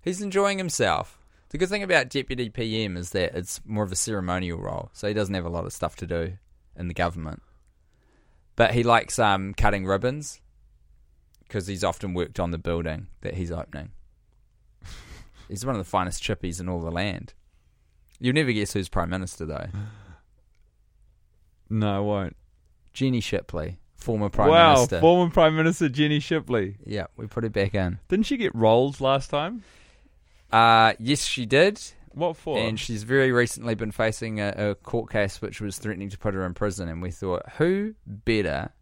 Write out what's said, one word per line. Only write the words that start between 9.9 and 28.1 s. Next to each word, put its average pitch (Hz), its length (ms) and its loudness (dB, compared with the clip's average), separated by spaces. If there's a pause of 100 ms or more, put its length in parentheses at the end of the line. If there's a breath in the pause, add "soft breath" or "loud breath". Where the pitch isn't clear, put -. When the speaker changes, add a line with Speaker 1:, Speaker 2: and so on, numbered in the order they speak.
Speaker 1:
'cause 92 180 -6
he's 95 160 -6
often 92 320 -2
worked 87 240 -2
on 87 140 -2
the 85 60 -4
building 85 500 -4 (140)
that - 120 -8
he's 87 180 -6
opening. 76 380 -10 (920)
<laughs> - 680 -20
He's 101 180 -8
one 135 80 -2
of 104 60 -4
the 85 100 -6
finest 90 320 0
chippies 90 380 -4
in 90 80 -6
all 87 120 -4
the 82 120 -6
land. 98 420 -4 (840)
You'll 127 160 0
never 139 160 2
guess 104 200 -2
who's 95 160 -2
Prime 85 220 -2
Minister, 90 340 -6
though. 78 220 -8 (2000 loud breath)
Speaker 2:
No, 107 280 0
I - 20 -2
won't. 101 380 -2 (560)
Speaker 1:
Jenny 127 280 0
Shipley, 90 600 -6 (160)
former 104 320 -2
Prime 107 200 4
Speaker 2:
Wow, 160 260 10
Speaker 1:
Minister. 120 260 4
Speaker 2:
former 175 320 6
Prime 156 240 6
Minister 160 320 2
Jenny 147 320 2
Shipley. 110 560 -2 (100)
Speaker 1:
Yeah, 104 200 -6 (100)
we 110 100 -12
put 113 160 -6
her 113 80 -2
back 98 240 0
in. 92 320 0
Speaker 2:
Didn't 208 200 2